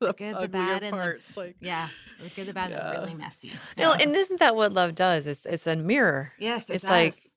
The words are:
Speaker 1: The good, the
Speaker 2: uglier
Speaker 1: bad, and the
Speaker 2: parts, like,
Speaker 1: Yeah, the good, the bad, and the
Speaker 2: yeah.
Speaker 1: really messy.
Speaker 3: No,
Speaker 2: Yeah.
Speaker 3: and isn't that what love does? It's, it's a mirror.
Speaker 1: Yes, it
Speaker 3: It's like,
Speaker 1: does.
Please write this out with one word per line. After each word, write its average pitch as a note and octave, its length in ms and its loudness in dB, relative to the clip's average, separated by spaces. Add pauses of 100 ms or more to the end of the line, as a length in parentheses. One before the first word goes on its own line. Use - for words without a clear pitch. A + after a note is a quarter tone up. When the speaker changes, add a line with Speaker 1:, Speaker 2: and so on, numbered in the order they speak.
Speaker 1:
The G3 120 0
good, G#3 220 -8
the F#3+ 60 -6
Speaker 2:
uglier F#3 80 -4
Speaker 1:
bad, F#3+ 340 -2
and G#3 100 -8
the G#3 60 -6
Speaker 2:
parts, F3 380 -8
like, F3+ 240 -14
Speaker 1:
Yeah, E3 280 -6 (320)
the E3+ 80 -16
good, F#3+ 180 -12
the G3+ 60 -12
bad, F#3 200 -6
and - 80 -8
the - 40 -10
Speaker 2:
yeah. - 60 -8 (100)
Speaker 1:
really F#3 140 -10
messy. - 380 -16 (260)
Speaker 3:
No, D#4+ 140 4
Speaker 2:
Yeah. - 100 4
Speaker 3:
and D4 120 4
isn't F#4+ 260 2
that B3+ 140 6
what G#3+ 200 4
love F3 200 4
does? E3 320 2
It's, C#3+ 200 -6
it's E3 200 -4
a D#3+ 100 2
mirror. D#3+ 600 2
Speaker 1:
Yes, A3+ 300 -6
it F#3+ 60 -4
Speaker 3:
It's F#3 100 -4
like, F3 300 4
Speaker 1:
does. - 220 -20